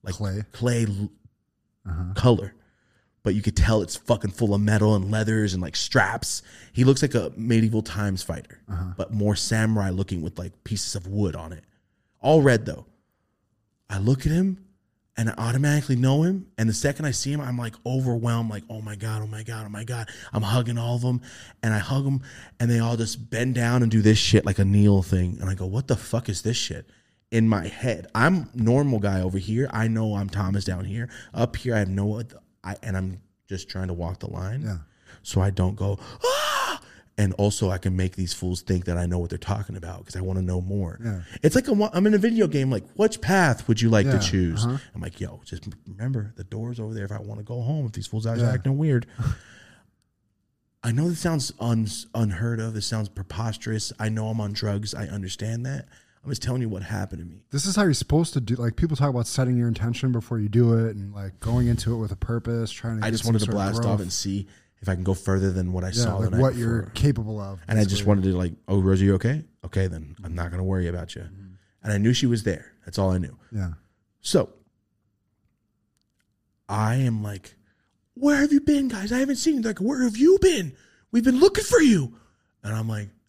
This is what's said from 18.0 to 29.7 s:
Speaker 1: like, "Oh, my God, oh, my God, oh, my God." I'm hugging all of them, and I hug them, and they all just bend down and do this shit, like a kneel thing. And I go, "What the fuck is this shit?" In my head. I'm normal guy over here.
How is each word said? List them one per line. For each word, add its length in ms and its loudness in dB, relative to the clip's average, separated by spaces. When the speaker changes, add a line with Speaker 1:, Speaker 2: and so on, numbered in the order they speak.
Speaker 1:
like, 220 -8
"Oh, 100 -12
my 160 -10
God, 240 -6
oh, 60 -6
my 160 -10
God, 240 -10
oh, 20 -12
my 160 -10
God." 240 -8
I'm 100 0
hugging 360 0
all 180 -2
of 60 -2
them, 180 0
and 120 0
I 40 2
hug 260 -2
them, 180 0
and 120 0
they 80 4
all 180 2
just 320 -4
bend 260 -2
down 280 2
and 100 4
do 80 6
this 160 8
shit, 300 4
like 120 0
a 60 6
kneel 380 6
thing. 400 0
And 80 -4
I 40 -4
go, 120 -6
"What 220 -2
the 80 2
fuck 340 -4
is 100 -4
this 160 -2
shit?" 320 -6
In 180 4
my 200 2
head. 460 -4
I'm 400 4
normal 440 2
guy 220 0
over 180 -2
here. 340 -2